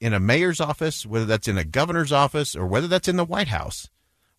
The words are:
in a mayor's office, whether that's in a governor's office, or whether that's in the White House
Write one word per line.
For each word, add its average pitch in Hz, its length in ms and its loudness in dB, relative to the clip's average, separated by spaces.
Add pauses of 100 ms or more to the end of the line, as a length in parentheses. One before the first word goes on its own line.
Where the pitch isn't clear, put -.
in 113 120 0
a 101 60 2
mayor's 151 400 2
office, 156 460 -2
whether 110 200 -2
that's 107 220 0
in 98 100 0
a 85 60 0
governor's 151 480 0
office, 143 420 2
or 90 140 -4
whether 123 200 2
that's 180 200 0
in 180 80 2
the 175 80 2
White 180 240 -2
House - 420 -6 (500)